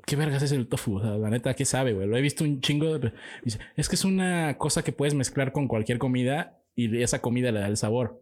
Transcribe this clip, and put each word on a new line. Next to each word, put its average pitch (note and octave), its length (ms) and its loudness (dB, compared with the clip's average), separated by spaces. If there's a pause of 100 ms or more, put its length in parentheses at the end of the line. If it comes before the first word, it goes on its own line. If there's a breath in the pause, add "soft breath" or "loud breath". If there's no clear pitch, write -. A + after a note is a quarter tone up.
¿qué D3 120 -2
vergas C#3+ 260 0
es C#3 80 0
el C3+ 160 0
tofu?" A2 300 -2
O F#2 40 -2
sea, G#2+ 160 0
la G#2+ 140 0
neta, B2 240 0
¿qué C#3 100 -2
sabe, B2+ 280 2
güey? G2 160 0
Lo A2+ 80 2
he B2+ 60 2
visto C#3+ 200 0
un D3 180 0
chingo D3+ 380 0
de, B2 120 0
me - 40 -12 (300 loud breath)
dice, G#2+ 160 -4 (160 loud breath)
"Es D3+ 120 -2
que - 60 0
es E3+ 100 0
una F3+ 540 2
cosa C#3 240 0
que - 80 -2
puedes D3 240 0
mezclar C3+ 380 0
con C#3+ 160 0
cualquier A2+ 300 0
comida B2+ 600 0 (160)
y A#2 260 0
esa A#2+ 200 2
comida B2 320 0
le G#2 80 0
da G2+ 80 0
el G#2+ 80 0
sabor. A2+ 460 0